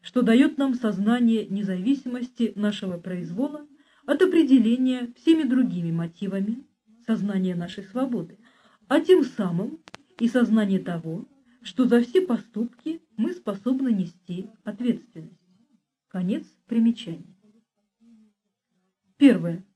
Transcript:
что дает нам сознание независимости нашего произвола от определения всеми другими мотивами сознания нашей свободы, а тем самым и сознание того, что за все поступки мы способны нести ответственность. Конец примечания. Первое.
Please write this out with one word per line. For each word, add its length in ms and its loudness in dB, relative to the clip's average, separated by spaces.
что 220 -2
дает 340 4
нам 160 0
сознание 720 0
независимости 1080 -4
нашего 420 -4
произвола 720 -8
от 160 2
определения 920 4
всеми 260 4
другими 480 0
мотивами 720 -4
сознания 500 -2
нашей 280 -10
свободы, 560 -6
а 120 2
тем 240 6
самым 560 -4
и 80 0
сознание 520 2
того, 480 -8
что 240 -2
за 160 4
все 200 2
поступки 800 -6
мы 160 -2
способны 560 -4
нести 580 -4
ответственность. 760 -6
Конец 380 -6
примечания. 680 -2
Первое. 480 4